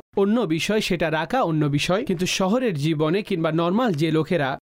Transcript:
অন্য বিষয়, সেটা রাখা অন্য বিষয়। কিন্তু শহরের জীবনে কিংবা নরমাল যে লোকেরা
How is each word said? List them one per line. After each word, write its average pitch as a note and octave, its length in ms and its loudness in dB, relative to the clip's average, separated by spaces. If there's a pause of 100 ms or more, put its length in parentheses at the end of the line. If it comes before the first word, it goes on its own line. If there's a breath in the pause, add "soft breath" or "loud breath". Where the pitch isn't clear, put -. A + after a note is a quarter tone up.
(180)
অন্য G3+ 200 4 (100)
বিষয়, E3 340 0
সেটা F3 300 -2
রাখা D#3+ 320 -2
অন্য D#3+ 260 2
বিষয়। D#3 360 0
কিন্তু F3+ 240 -2
শহরের G3+ 480 0
জীবনে D#3 440 0
কিংবা E3 300 -2
নরমাল F3+ 420 2
যে D#3 180 0
লোকেরা D#3 380 0 (180)